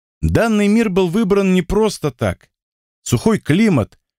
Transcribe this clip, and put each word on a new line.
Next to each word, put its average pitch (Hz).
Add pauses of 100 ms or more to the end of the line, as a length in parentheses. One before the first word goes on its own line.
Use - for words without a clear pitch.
(220)
Данный 208
мир 214
был 185
выбран 196
не 180
просто 208
так. - (520)
Сухой 196
климат, 170 (200)